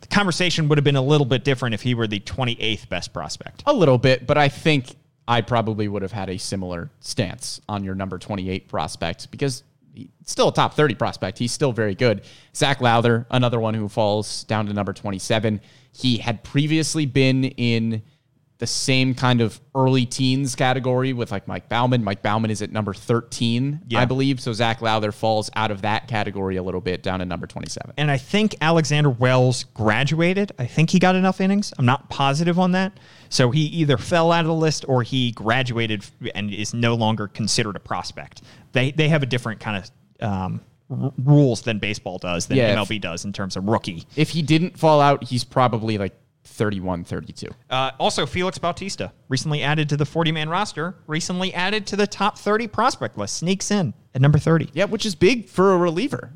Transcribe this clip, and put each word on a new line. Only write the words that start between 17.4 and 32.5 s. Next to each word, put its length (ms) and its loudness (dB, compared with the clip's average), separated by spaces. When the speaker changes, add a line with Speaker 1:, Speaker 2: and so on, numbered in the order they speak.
Speaker 2:
in 580 0
the 80 -4
same 480 0
kind 260 2
of 180 0
early 300 4
teens 500 0
category 600 0
with, 180 -4
like, 160 -6
Mike 220 -10
Baumann. 340 2
Mike 180 -4
Baumann 280 0
is 100 -4
at 100 -6
number 220 -4
thirteen, 960 -2
Speaker 1:
Yeah. 120 0
Speaker 2:
I 40 4
believe. 340 0
So 140 -6
Zach 300 0
Lowther 300 0
falls 440 -2
out 140 0
of 100 -6
that 280 -2
category 480 -4
a 60 -4
little 200 -6
bit 200 -4
down 180 -4
to 40 -4
number 220 -8
twenty-seven. 500 -12
Speaker 1:
And 140 0
I 80 2
think 420 0
Alexander 480 2
Wells 640 2
graduated. 840 0
I 80 -4
think 240 2
he 80 4
got 160 6
enough 260 2
innings. 380 0
I'm 80 2
not 240 0
positive 480 2